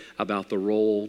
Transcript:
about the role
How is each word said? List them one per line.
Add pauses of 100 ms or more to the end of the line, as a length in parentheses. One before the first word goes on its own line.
(180)
about
the
role